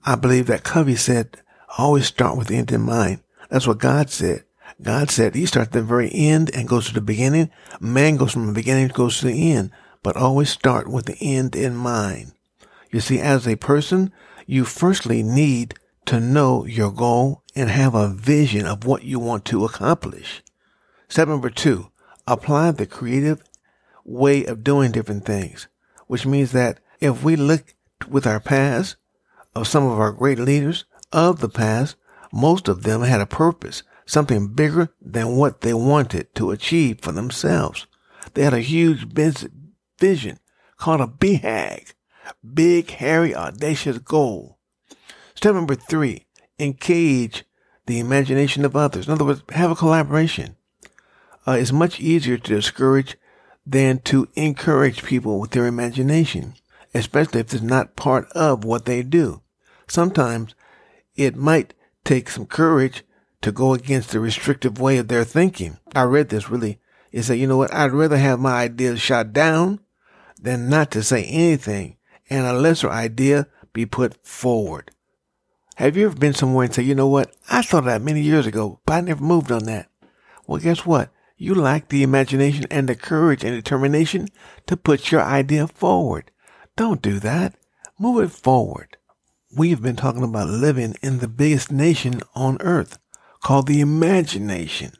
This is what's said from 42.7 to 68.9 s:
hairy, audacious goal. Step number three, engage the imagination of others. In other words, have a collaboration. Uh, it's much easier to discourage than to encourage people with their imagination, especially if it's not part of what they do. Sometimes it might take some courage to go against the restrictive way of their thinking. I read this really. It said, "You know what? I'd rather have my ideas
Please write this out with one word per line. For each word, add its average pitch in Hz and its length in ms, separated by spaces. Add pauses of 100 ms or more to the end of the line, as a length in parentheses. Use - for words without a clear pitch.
hairy, 160 440
audacious 135 600
goal. 127 640 (760)
Step 208 200
number 156 200
three, 143 500 (320)
engage 143 840 (420)
the 117 140
imagination 135 680
of 135 100
others. 143 320
In 147 60
other 151 120
words, 139 240
have 165 220
a 165 40
collaboration. 156 800 (880)
Uh, 127 80
it's 123 180
much 165 280
easier 143 380
to 107 180
discourage 135 600 (480)
than 135 340
to 135 360
encourage 139 680
people 110 360
with 107 120
their 120 160
imagination, 123 880 (380)
especially 120 480
if 110 120
it's 113 100
not 127 320
part 131 360
of 139 340
what 113 200
they 123 180
do. 135 380 (460)
Sometimes 123 680 (600)
it 139 200
might 147 380 (300)
take 127 260
some 107 160
courage 151 580 (380)
to 107 100
go 131 220
against 127 380
the 113 80
restrictive 113 600
way 135 180
of 113 100
their 120 160
thinking. 117 540 (180)
I 135 80
read 135 260
this 107 200
really. 110 300 (320)
It 117 120
said, 120 140
"You 135 100
know 131 100
what? - 160
I'd 143 180
rather 147 260
have 135 220
my 131 140
ideas 120 460